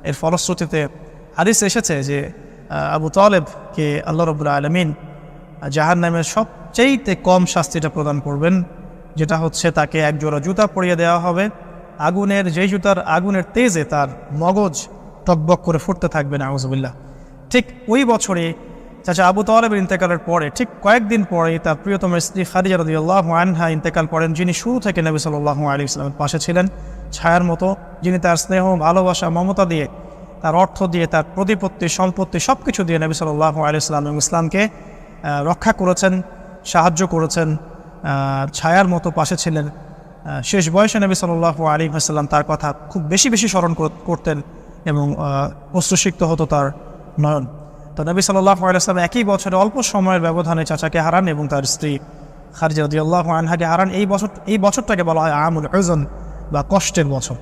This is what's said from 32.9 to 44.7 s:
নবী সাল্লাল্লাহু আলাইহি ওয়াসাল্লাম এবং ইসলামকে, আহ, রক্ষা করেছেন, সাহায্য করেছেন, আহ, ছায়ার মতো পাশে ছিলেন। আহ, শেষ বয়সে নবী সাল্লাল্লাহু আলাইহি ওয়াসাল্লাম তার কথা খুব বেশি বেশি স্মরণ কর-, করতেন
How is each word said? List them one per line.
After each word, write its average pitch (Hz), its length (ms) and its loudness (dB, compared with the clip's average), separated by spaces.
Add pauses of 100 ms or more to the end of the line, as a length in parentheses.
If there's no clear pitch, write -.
নবী 160 140 0
সাল্লাল্লাহু 156 480 0
আলাইহি 151 160 2
ওয়াসাল্লাম 147 300 -2
এবং 147 100 -4
ইসলামকে, 170 520 0 (540)
আহ, 143 240 -4
রক্ষা 175 260 2
করেছেন, 185 500 2 (420)
সাহায্য 175 420 2
করেছেন, 160 500 0
আহ, 139 960 -4
ছায়ার 180 360 4
মতো 170 220 0
পাশে 160 260 0
ছিলেন। 151 320 -2
আহ, - 760 -12
শেষ 165 280 2
বয়সে 208 300 4
নবী 190 140 2
সাল্লাল্লাহু 165 520 0
আলাইহি 151 240 2
ওয়াসাল্লাম 147 360 -2
তার 147 180 2
কথা 147 300 -2 (160)
খুব 185 120 -4
বেশি 185 280 2
বেশি 220 180 2
স্মরণ 175 260 0
কর-, 156 160 -2 (140)
করতেন 160 380 -4 (420)